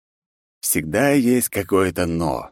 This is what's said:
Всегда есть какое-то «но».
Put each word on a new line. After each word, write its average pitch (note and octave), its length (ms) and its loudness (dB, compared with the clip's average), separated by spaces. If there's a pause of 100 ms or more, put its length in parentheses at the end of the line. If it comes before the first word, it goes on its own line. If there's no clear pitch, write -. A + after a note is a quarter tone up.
(600)
Всегда F#2 500 0
есть B2+ 400 2
какое-то F#2 560 0
«но». D#2+ 460 -4